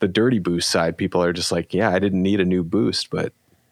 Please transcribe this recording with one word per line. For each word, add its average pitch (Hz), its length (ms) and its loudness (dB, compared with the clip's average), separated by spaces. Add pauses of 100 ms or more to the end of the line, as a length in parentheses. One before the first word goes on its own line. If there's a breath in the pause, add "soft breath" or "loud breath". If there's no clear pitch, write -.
the 101 80 2
dirty 113 300 2
boost 85 320 -2
side, 82 260 0
people 90 260 0
are 87 100 2
just 85 200 -6
like, 85 220 -4
"Yeah, 101 160 2
I 92 80 2
didn't 95 240 0
need 98 180 2
a 92 60 2
new 90 180 0
boost, 101 460 -2
but - 220 -4 (400)